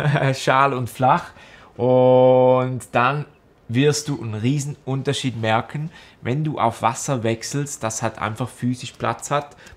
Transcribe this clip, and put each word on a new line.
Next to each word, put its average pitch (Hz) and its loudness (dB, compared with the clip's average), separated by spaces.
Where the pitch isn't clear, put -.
<laughs> 135 2
schal 139 2
und 123 -4
flach 139 0
und 127 4
dann 135 0
wirst 147 2
du 143 -6
einen 110 -8
riesen 135 -2
Unterschied 131 -4
merken, 117 -2
wenn 143 -2
du 151 -4
auf 113 0
Wasser 120 -2
wechselst, 127 -4
das 110 -6
halt 110 -6
einfach 110 -6
physisch 123 -6
Platz - -6
hat, 143 -4